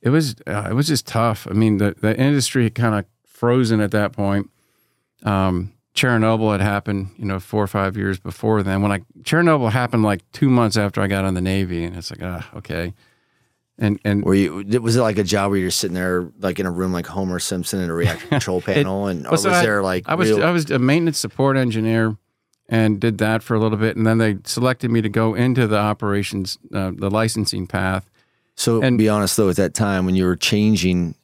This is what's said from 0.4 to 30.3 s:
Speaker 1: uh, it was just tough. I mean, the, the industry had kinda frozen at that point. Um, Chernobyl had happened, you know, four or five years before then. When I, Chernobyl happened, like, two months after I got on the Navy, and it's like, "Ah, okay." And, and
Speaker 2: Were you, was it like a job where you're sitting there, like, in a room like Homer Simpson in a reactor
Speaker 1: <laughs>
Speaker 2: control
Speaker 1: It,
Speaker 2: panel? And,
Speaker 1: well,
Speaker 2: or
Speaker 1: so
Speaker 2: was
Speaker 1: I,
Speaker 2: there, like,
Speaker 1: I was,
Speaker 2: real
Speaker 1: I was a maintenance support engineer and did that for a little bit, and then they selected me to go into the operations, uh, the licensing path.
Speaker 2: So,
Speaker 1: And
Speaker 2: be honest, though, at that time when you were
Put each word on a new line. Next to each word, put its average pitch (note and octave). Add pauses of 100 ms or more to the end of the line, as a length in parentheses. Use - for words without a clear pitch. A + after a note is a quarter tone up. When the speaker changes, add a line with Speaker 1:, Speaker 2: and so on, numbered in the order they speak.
Speaker 1:
uh, G2+
it F#2+
was C3+
just D#3
tough. A2+
I -
mean, G#2+
the, G#2
the G#2+
industry C3
had A2
kinda G#2+ (200)
frozen A#2+
at G#2
that G#2
point. G2+ (720)
Um, F#2+ (240)
Chernobyl A2
had G2
happened, G2+
you A2+
know, F#2+
four G#2+
or G2
five G2
years G2
before G#2+
then. G2
When G2+
I, G2 (240)
Chernobyl D#3
happened, A#2+
like, G2+
two -
months A#2
after G2+
I G2+
got G2
on F#2+
the F2+
Navy, F#2
and F2
it's E2+
like, -
"Ah, F2+ (100)
okay." F2 (840)
And, G#2
and G2+
Speaker 2:
Were F#2+
you, F#2+ (180)
was A2+
it B2
like A2
a G#2
job G2
where G2
you're F2+
sitting F2+
there, F2+ (100)
like, F#2+
in F#2+
a F2+
room F#2
like F2
Homer F2+
Simpson F#2
in F2
a E2
reactor -
Speaker 1:
<laughs> -
Speaker 2:
control F#2+
Speaker 1:
It, E2+
Speaker 2:
panel? G2
And, F2
Speaker 1:
well, -
Speaker 2:
or E3
Speaker 1:
so F#3+
Speaker 2:
was F3+
Speaker 1:
I, F3
Speaker 2:
there, G#2
like, F#2
Speaker 1:
I D#3
was, E3
Speaker 2:
real G#2+
Speaker 1:
I E3
was E3
a C3+
maintenance D3+
support C3+
engineer A2+ (540)
and A2
did A2+
that G#2+
for -
a A2
little A2
bit, A2
and A2
then A2+
they A2
selected B2
me A#2
to G#2+
go A2
into B2
the G#2+
operations, G2+ (160)
uh, F#2+
the G2
licensing G#2+
path. F#2+ (460)
Speaker 2:
So, A2+
Speaker 1:
And B2+
Speaker 2:
be A2
honest, G#2
though, G#2
at F2
that F#2
time G2
when F#2
you F#2
were F2+